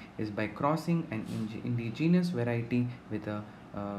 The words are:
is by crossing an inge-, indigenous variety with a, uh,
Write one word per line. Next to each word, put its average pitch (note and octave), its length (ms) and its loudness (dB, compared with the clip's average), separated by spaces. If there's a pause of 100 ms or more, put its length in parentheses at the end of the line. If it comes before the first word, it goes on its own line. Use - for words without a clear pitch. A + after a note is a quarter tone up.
(180)
is G#2+ 120 -2
by G#2 180 -2
crossing D#3+ 600 0
an A2 200 -4
inge-, G#2+ 340 -4
indigenous B2 680 4
variety A#2+ 560 2 (240)
with G#2+ 180 -4
a, G#2 140 -2 (320)
uh, G2+ 260 -4